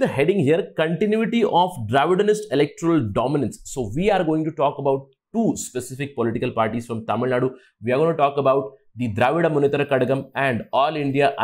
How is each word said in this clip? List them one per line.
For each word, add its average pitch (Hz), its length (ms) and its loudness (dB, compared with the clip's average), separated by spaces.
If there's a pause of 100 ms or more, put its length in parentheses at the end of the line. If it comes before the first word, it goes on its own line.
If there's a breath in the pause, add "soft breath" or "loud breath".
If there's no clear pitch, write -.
the 254 140 2
heading 220 220 2 (100)
here, 165 120 4 (200)
Continuity 214 600 0 (220)
of 185 80 0 (220)
Dravidanist 185 520 2 (120)
Electoral 151 440 0 (180)
Dominance. 127 380 -2 (160)
So 135 80 -6 (160)
we 175 80 0 (120)
are 185 120 0
going 156 200 0
to 156 40 -6 (100)
talk 147 200 0
about 135 180 0 (340)
two 220 120 0 (180)
specific 131 560 -8
political 117 400 -2
parties 110 300 -2
from 117 100 -6 (100)
Tamil 123 240 0
Nadu. 127 160 0 (320 loud breath)
We 113 80 -2
are 131 120 2
gonna 165 200 0
talk 143 220 2
about 135 180 4 (400 loud breath)
the 123 60 -2 (100)
Dravida 156 380 2
Munnetra 143 360 0
Kadagam 131 300 2 (240)
and 120 180 -2 (160)
All 151 140 0 (100)
India 139 400 2